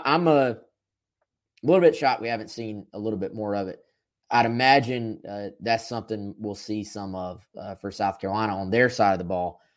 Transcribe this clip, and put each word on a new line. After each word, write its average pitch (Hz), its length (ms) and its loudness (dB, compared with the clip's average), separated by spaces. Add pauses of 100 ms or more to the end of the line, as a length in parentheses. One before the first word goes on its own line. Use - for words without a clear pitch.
I'm 165 220 2
a 135 300 4 (1040)
little 175 180 6
bit 165 140 8
shocked 127 260 0
we 113 80 -4
haven't 110 200 -4
seen 107 440 -10
a 101 60 -10
little 107 200 -2
bit 95 140 -6
more 104 220 -4
of 98 120 -4
it. - 160 -12 (480)
I'd 117 140 6
imagine, 120 840 2
uh, 101 200 -10 (100)
that's 113 300 -2
something 110 500 -6
we'll 104 160 -6
see 107 300 -8
some 98 300 -10
of, 90 300 -10 (140)
uh, 98 160 -12
for 101 160 -10
South 98 260 -2
Carolina 101 400 -2
on 95 140 -4
their 120 180 4
side 104 220 4
of 92 80 0
the 90 60 -8
ball, 90 340 -4 (180)